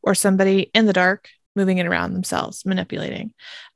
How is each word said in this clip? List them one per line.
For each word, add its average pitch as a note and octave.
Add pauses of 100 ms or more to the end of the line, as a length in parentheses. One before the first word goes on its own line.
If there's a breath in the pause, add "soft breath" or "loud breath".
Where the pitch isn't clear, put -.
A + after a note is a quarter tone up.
or G3
somebody F#3+
in A3
the G3+
dark F#3 (260)
moving F#3
it F3
around F3
themselves, -
manipulating. F#3 (420 loud breath)